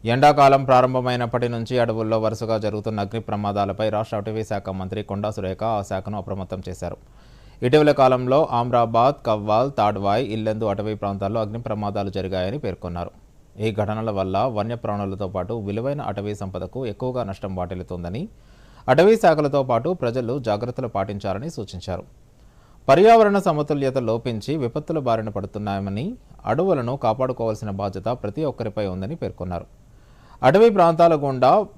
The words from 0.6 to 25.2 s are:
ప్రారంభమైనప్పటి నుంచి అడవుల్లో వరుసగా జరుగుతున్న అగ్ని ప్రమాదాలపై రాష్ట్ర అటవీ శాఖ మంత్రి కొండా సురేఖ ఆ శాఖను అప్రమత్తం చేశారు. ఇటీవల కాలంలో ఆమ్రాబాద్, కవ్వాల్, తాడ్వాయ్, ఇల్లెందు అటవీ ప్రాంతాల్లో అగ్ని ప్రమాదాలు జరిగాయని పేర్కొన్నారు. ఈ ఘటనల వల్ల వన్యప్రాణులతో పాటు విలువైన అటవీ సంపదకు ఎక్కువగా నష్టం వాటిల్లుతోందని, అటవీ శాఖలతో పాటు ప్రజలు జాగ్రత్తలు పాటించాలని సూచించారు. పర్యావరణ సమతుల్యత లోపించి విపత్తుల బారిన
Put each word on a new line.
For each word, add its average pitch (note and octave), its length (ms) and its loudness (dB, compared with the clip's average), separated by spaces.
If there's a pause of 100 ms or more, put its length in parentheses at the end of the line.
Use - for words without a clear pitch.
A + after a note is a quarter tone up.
ప్రారంభమైనప్పటి B2+ 840 2
నుంచి A#2 300 -4
అడవుల్లో A2+ 420 0
వరుసగా A2 380 -2
జరుగుతున్న G#2+ 420 -4
అగ్ని G2+ 200 -4
ప్రమాదాలపై G2+ 680 -2
రాష్ట్ర G#2+ 280 -4
అటవీ G#2+ 280 -4
శాఖ G2 260 -6
మంత్రి F#2+ 320 -6
కొండా G2+ 280 -6
సురేఖ F#2+ 340 -6
ఆ A2 180 -2
శాఖను G2+ 380 -6
అప్రమత్తం F#2 480 -8
చేశారు. F2 280 -10 (680)
ఇటీవల D3+ 300 6
కాలంలో B2+ 460 4 (120)
ఆమ్రాబాద్, A#2+ 760 2
కవ్వాల్, G#2+ 440 0
తాడ్వాయ్, G#2 540 0 (120)
ఇల్లెందు A2 340 -2
అటవీ G#2 240 -4
ప్రాంతాల్లో G2+ 460 -4
అగ్ని A2 260 -6
ప్రమాదాలు G2+ 500 -4
జరిగాయని F#2 420 -4
పేర్కొన్నారు. F2 540 -8 (540)
ఈ - 20 2 (120)
ఘటనల A2 300 -2
వల్ల F#2+ 280 -2 (180)
వన్యప్రాణులతో G#2 720 -4
పాటు G2 260 -4 (120)
విలువైన B2 440 -4
అటవీ G2+ 240 -6
సంపదకు F#2+ 460 -8 (120)
ఎక్కువగా B2 320 -4
నష్టం G2+ 340 -8
వాటిల్లుతోందని, F2+ 640 -8 (680)
అటవీ E3+ 280 8
శాఖలతో D3 440 4 (100)
పాటు B2 220 0 (100)
ప్రజలు B2 340 -2 (120)
జాగ్రత్తలు A#2 480 -4
పాటించాలని G2+ 600 -4
సూచించారు. F#2 480 -8 (840)
పర్యావరణ G3+ 500 8
సమతుల్యత D3 600 0
లోపించి A#2 560 -2 (100)
విపత్తుల D#3 340 -4
బారిన A2+ 380 -2